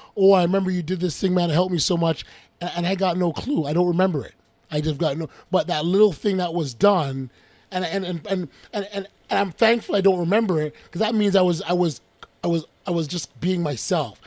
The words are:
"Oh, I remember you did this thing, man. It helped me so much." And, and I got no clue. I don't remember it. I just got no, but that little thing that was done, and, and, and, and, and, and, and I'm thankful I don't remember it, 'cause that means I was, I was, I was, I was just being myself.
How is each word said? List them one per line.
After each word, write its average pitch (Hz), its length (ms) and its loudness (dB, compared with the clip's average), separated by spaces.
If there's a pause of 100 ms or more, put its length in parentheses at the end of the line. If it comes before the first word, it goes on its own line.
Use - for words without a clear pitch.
(180)
"Oh, 196 160 6
I 185 80 6
remember 185 280 2
you 180 140 -2
did 170 160 -4
this 175 180 -4
thing, 185 160 0
man. 175 160 0
It 156 40 0
helped 180 180 2
me 175 80 0
so - 160 0
much." 165 300 0 (340)
And, 170 160 -8
and 170 100 -2
I 190 100 0
got 180 220 0
no 180 140 2
clue. 226 340 -2
I 143 60 -4
don't 175 160 2
remember 175 380 0
it. - 80 -18 (360)
I 151 120 -2
just 147 160 -2
got 143 180 0
no, 156 140 -6 (220)
but 165 160 0
that 160 180 -2
little 196 260 4
thing 196 240 -2
that 175 180 -2
was 151 200 -2
done, 139 560 2 (420)
and, 185 140 -2
and, 196 180 -4
and, 175 240 -6
and, 185 220 -4 (240)
and, 202 180 -6
and, 196 160 -8 (220)
and 202 100 0
I'm 196 140 -2
thankful 233 420 2
I 202 60 2
don't 185 180 4
remember 180 420 0
it, 151 140 -6 (160)
'cause 170 80 -6
that 220 160 0
means 202 220 2
I 185 60 6
was, 175 180 2
I 160 100 -4
was, 175 300 0 (420)
I 180 40 -2
was, 170 180 0 (200)
I 185 60 -4
was 165 160 -2
just 139 320 -10
being 180 240 0
myself. 147 640 -4